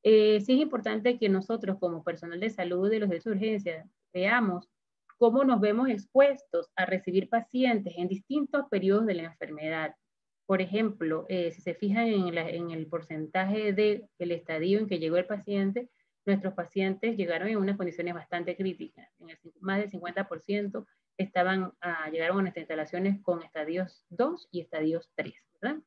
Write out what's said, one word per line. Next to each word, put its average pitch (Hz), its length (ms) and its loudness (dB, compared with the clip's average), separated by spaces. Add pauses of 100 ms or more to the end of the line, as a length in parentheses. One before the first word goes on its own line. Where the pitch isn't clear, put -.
eh, 214 360 8
sí 247 100 2
es 262 80 6
importante 240 580 0
que 208 120 2
nosotros 190 500 0
como 170 240 -2
personal 170 340 -6
de 220 120 -2
salud 180 400 0
de 220 80 2
los 208 100 0
servicios 180 240 -2
de 196 80 0
urgencia 202 480 -4 (240)
veamos 196 560 0 (480)
cómo 240 280 6
nos 247 160 6
vemos 220 280 4
expuestos 254 880 2
a 185 80 0
recibir 185 460 0
pacientes 233 680 0
en 180 120 -4
distintos 277 600 -4
periodos 202 380 2
de 196 80 0
la 165 80 -4
enfermedad. 156 720 -8 (500)
Por 185 160 2
ejemplo, 185 720 -2
eh, 175 220 -2
si 175 100 -20
se 175 100 -6
fijan 208 360 0
en 185 260 0
la, 170 160 -2
en 170 200 -6
el 160 160 -6
porcentaje 175 840 -2
de 208 340 2 (120)
el 175 140 -4
estadio 170 480 0
en 214 60 -2
que 190 120 -2
llegó 160 180 0
el 180 80 2
paciente, 202 640 -2 (380)
nuestros 196 260 0
pacientes 190 640 -2
llegaron 175 320 -2
en 220 80 -2
unas 196 220 0
condiciones 175 340 -4
bastante 175 440 -6
críticas. 180 520 -8 (120)
En 165 100 -20
el 160 80 -20
cin-, - 220 -20
más 190 180 -2
del 208 100 -2
cincuenta 185 400 -6
por 240 140 -8
ciento 202 440 -4 (300)
estaban, 190 640 0
ah, 160 320 -6
llegaron 170 280 0
a - 20 2
nuestras 170 220 -4
instalaciones 175 580 -2
con 170 200 -2
estadios 165 680 -6
dos 269 400 -2
y 175 100 -6
estadios 160 540 -4
tres, 151 220 -8 (260)
¿verdad? 294 240 -4